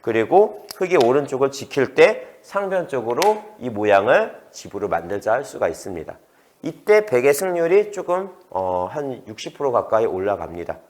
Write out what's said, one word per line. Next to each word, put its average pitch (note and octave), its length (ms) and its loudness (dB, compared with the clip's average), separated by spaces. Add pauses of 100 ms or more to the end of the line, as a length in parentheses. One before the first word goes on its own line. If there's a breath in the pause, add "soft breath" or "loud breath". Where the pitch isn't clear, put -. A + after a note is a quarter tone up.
그리고 E3 640 2 (120)
흙이 F3+ 280 0
오른쪽을 C3+ 460 2
지킬 B2+ 460 -4
때 G3 320 4 (120)
상변 F#3+ 460 -4
쪽으로 C#3+ 560 0 (160)
이 B2 100 -8
모양을 G#2+ 720 2 (120)
집으로 G2 340 -10
만들자 F#2 460 -4
할 C3+ 120 -2
수가 A2 220 -6
있습니다. E2 500 -8 (460 soft breath)
이때 G#3 440 2
백의 C3 280 4
승률이 F#3 560 0
조금, F#3 400 -4 (180)
어, F#2 400 -2
한 C3+ 380 -8
육십 A2 320 -14
프로 C#3 140 -2
가까이 A2+ 340 2
올라갑니다. E2+ 720 -4 (120)